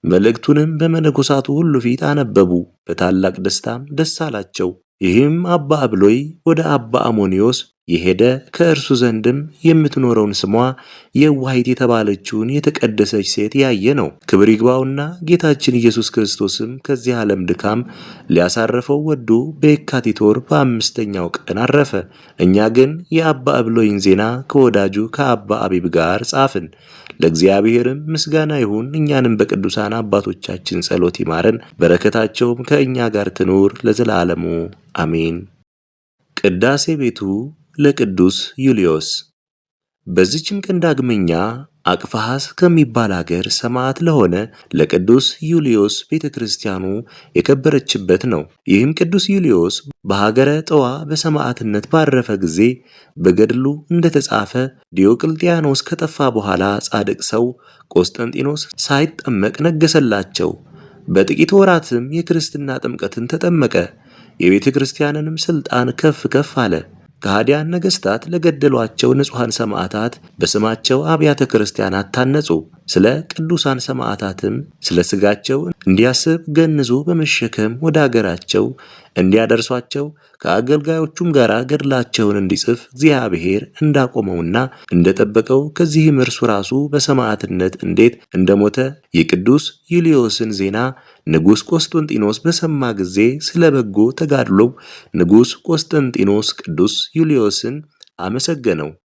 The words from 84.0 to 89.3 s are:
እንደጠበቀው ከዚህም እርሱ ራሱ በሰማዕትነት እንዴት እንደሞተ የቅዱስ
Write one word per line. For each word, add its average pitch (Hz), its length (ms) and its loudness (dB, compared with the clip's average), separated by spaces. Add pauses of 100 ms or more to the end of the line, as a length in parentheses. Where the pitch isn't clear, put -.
እንደጠበቀው 104 720 2 (120)
ከዚህም 156 460 2
እርሱ - 260 -2
ራሱ 101 260 -2 (180)
በሰማዕትነት 107 920 -2
እንዴት 101 340 4 (180)
እንደሞተ 101 440 2 (360)
የቅዱስ 90 520 2 (240)